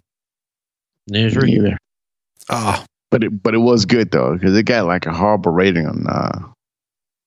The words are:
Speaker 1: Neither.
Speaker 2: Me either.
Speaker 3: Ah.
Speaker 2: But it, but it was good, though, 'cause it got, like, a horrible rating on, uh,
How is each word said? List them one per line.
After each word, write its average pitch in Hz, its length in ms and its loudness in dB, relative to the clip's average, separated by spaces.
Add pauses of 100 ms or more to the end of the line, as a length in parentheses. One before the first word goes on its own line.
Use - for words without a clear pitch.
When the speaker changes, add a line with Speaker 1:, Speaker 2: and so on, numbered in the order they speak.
(1080)
Speaker 1:
Neither. 110 360 0
Speaker 2:
Me - 140 2
either. 104 220 0 (680)
Speaker 3:
Ah. 110 360 -4 (260)
Speaker 2:
But 104 140 2
it, 101 180 -6
but 110 120 0
it 113 40 2
was 117 260 2
good, 107 260 0
though, 69 280 0
'cause 95 180 2
it 110 80 4
got, 110 220 0
like, 87 180 -2
a 80 80 -6
horrible 90 400 0
rating 87 340 2
on, 73 200 -6
uh, - 420 -4 (800)